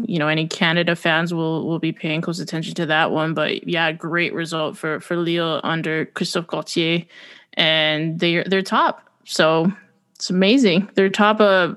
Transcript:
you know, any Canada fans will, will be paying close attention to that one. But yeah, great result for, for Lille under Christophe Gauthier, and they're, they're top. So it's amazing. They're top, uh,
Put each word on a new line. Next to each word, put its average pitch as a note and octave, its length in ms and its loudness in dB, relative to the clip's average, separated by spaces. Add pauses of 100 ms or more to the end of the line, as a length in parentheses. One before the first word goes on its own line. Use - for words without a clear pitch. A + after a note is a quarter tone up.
you - 140 -2
know, D3+ 100 2
any D#3 200 2
Canada E3+ 480 0
fans E3 360 0
will, D#3+ 360 -2
will E3 100 -2
be D#3+ 140 -2
paying D#3+ 300 -4
close E3+ 180 -4
attention D#3+ 360 -6
to E3+ 120 -4
that D#3 240 0
one. D#3 240 -2
But - 320 -4
yeah, E3 240 -2
great E3 420 -4
result E3 440 -6
for, D#3 220 -6
for - 160 -6
Lille E3+ 480 -2
under D#3+ 440 -4
Christophe F3 400 -6
Gauthier, E3 560 -2 (500)
and D#3+ 680 0
they're, E3+ 240 0
they're F#3+ 200 0
top. B3 440 0 (180)
So D#3+ 460 2 (440)
it's - 160 -8
amazing. G3 640 4
They're G3 140 4
top, G#3+ 300 2
uh, F#3+ 380 4